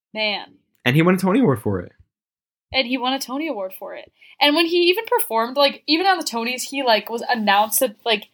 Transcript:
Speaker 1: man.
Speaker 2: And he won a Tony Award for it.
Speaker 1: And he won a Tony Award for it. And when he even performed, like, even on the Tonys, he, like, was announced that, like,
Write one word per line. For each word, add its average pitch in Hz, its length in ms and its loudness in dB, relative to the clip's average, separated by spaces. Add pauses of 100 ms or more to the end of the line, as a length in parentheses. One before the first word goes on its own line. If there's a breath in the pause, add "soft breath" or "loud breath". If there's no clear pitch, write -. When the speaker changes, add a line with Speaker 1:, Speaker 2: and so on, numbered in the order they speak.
(140)
Speaker 1:
man. 214 400 -6 (300)
Speaker 2:
And 127 120 4
he 160 60 6
won 180 120 4
a 185 40 -2
Tony 190 220 2
Award 143 200 2
for 98 200 -4
it. - 120 -14 (800)
Speaker 1:
And 262 140 0
he 254 100 -2
won 254 160 -2
a 269 60 -4
Tony 277 300 -6
Award 240 300 -8
for 180 160 -14
it. - 160 -18 (300 soft breath)
And 294 160 4
when 339 100 4
he 349 220 2
even 392 180 0
performed, 240 520 -2
like, 285 280 2
even 330 200 2
on 381 120 4
the - 60 -6
Tonys, 233 380 -6
he, 277 200 -6
like, 220 280 0
was 226 180 -6
announced 214 520 2
that, 240 240 0
like, 220 300 -2